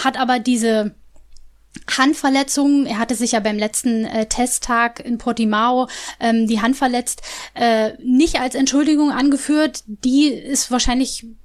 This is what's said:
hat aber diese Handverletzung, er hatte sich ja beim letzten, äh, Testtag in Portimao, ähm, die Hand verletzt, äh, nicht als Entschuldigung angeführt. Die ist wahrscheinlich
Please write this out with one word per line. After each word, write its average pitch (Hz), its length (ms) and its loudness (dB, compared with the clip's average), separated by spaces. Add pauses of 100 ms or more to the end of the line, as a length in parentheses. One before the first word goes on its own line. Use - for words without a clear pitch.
hat 262 120 0
aber 247 220 0
diese 220 560 0 (960)
Handverletzung, 277 920 2
er 214 140 -4
hatte 233 160 -2
sich 233 180 -2
ja 226 80 0
beim 208 160 -2
letzten, 220 480 -2
äh, 220 220 -2
Testtag 233 760 -2
in 240 160 -4
Portimao, 233 720 0 (320)
ähm, 226 260 2
die 214 140 0
Hand 247 160 2
verletzt, 247 460 -2 (320)
äh, 220 380 2 (120)
nicht 254 340 4
als 254 160 -4
Entschuldigung 285 560 2
angeführt. 294 760 0
Die 254 400 2
ist 262 440 -4
wahrscheinlich 247 560 0 (180)